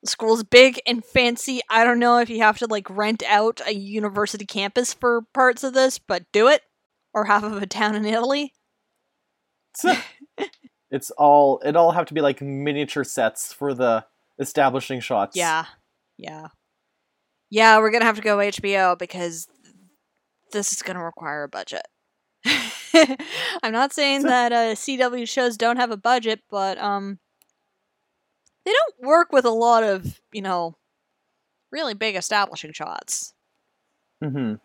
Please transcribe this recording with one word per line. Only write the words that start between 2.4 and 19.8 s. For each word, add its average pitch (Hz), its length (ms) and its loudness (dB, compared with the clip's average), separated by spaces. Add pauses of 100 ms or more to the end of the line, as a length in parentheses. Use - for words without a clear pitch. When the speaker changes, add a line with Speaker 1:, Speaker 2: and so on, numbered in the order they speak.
Speaker 1:
have 214 180 2
to, 240 80 -6
like, 208 240 -6
rent 208 360 -4
out 214 380 2
a 214 80 -4
university 202 720 -6
campus 202 480 -4
for 240 280 -2 (120)
parts 254 300 2
of 262 100 -4
this, 262 240 2
but 175 340 -8
do 214 160 4
it. 294 140 4 (520)
Or 214 120 -2
half 208 180 2
of 208 180 -8
a 196 40 -6
town 214 300 -2
in 208 100 -4
Italy. 254 480 -2 (1300)
Speaker 2:
<laughs> 349 40 2 (1040)
It's 139 180 -6
all, 143 480 6
it 147 180 -2
all 170 140 6
have 165 160 -2
to - 60 -14
be, 151 60 -2
like, 143 220 0
miniature 139 640 -6
sets - 480 -4
for 143 200 -4
the 120 300 0 (340)
establishing 135 640 -2
shots. 110 380 -4
Speaker 1:
Yeah. 165 280 -2 (520)
Yeah. 156 300 -18 (1000)
Yeah, 220 300 8
we're 220 120 2
gonna 226 140 2
have 220 120 2
to 214 40 -12
go 208 200 0
H 202 200 -4
B 202 140 -2
O 185 220 2
because 175 500 -10 (1040)